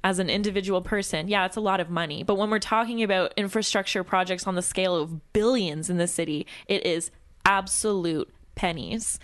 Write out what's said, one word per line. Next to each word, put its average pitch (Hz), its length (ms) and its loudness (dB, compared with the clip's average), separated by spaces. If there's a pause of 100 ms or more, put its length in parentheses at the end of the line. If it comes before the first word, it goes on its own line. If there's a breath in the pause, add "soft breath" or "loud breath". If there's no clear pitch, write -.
as 185 160 2
an 185 100 0
individual 196 500 0
person, 185 460 -2
yeah, 196 200 2
it's 190 100 -8
a 220 40 -2
lot 190 200 2
of 170 100 -4
money. 170 320 -4
But 196 140 2
when 208 140 2
we're 214 100 2
talking 226 420 0
about 190 340 2
infrastructure 202 680 0
projects 185 420 0
on 190 80 0
the 175 80 0
scale 185 320 0
of 160 380 -4
billions 202 580 2
in 180 60 0
the 175 100 2
city, 165 400 -2 (220 loud breath)
it 196 180 0
is 170 240 0 (340)
absolute 190 880 2 (220)
pennies. 165 680 -4